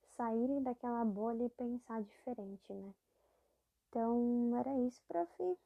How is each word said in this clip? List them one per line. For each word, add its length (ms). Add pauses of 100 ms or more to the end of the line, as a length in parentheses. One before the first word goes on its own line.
(160)
saírem 460
daquela 420
bolha 400
e 60
pensar 520
diferente, 680
né? 220 (920)
Então, 680
era 180 (120)
isso, 220
prof. 580